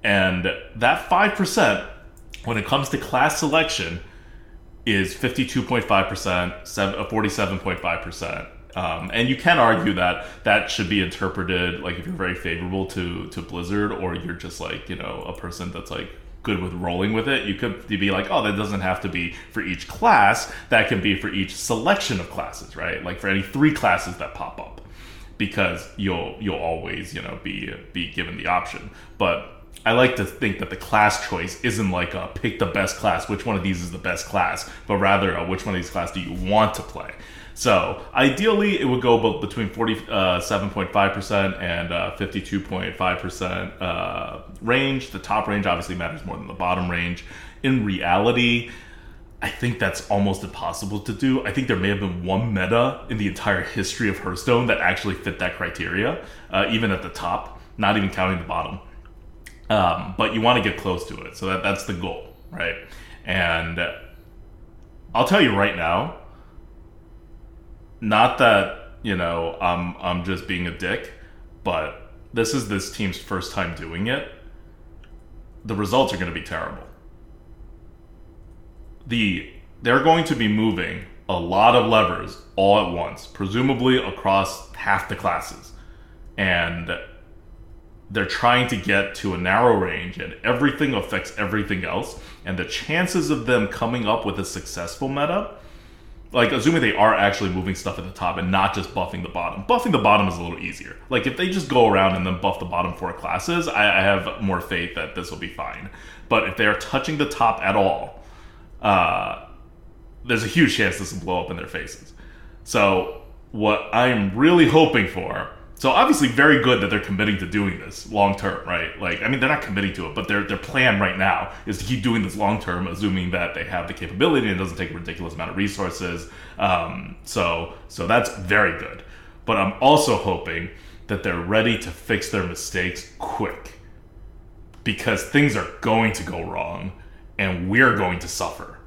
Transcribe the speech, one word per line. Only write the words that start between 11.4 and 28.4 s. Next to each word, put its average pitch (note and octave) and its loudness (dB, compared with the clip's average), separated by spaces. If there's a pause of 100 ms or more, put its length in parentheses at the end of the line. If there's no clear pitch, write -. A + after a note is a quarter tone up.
like, F2 -6
if E2 -10
you're F#3 -6
very F#2 -2
favorable F2+ -4
to, F2+ -6
to F2 -10
Blizzard, F#2+ -2
or F2 -4
you're E2+ -6
just, E2+ -12
like, - -8
you F2 -8
know, - -10
a - -8 (100)
person F2 -8
that's, - -12
like, - -8 (340)
good G2 -2
with F2+ -6
rolling F2+ -2
with A2+ 0
it, C3+ 0
you G2 0
could - -6
be G2+ 0
like, F#2+ 0
"Oh, D#3+ 2
that G#2 0
doesn't G2+ -2
have F#2 0
to G2+ -4
be F2 -4 (180)
for - -4
each F2+ -6
class, A2+ 4 (160)
that A2 6
can G#2 0
be F#2+ 2
for A2 -4
each F#2+ -4
selection A#2+ 0
of E2 -8
classes," - -10
right? E2+ -6
Like, F2 -8
for G#2 -4
any G2 2
three D3 4
classes F#2 0
that C#2 -8
pop - -10
up, - -14 (580)
because F#2+ -2 (100)
you'll, F#2 -2
you'll E2+ -4
always, E2+ -6
you E2 -8
know, - -10
be, G2+ -8 (180)
be F2 -6
given F2 -6
the - -6